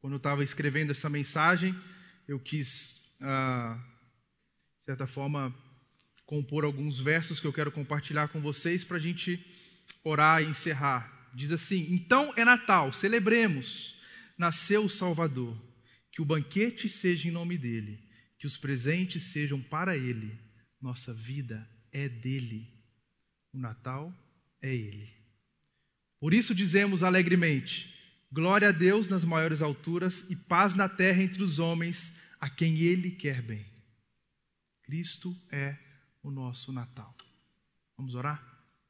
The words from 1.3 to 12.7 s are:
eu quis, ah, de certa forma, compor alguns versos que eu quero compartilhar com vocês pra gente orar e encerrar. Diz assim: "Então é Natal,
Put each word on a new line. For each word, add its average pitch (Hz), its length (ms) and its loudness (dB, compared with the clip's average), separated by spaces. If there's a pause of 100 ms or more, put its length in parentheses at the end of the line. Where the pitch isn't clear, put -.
eu 143 140 -6
quis, - 600 -8 (200)
ah, 131 560 -2 (1000)
de - 60 -20
certa 135 220 -6
forma, 139 480 -4 (680)
compor 147 400 -2
alguns 143 340 -2
versos 156 400 0
que - 80 -6
eu 147 60 -2
quero 151 180 -2
compartilhar 147 580 -2
com 156 120 -6
vocês 165 420 -2
pra 175 160 -6
gente 175 460 -4 (580)
orar 156 400 6
e 151 40 0
encerrar. 139 880 -4
Diz 139 180 -4
assim: 170 400 -2
"Então 247 440 4
é 233 80 4
Natal, 214 460 6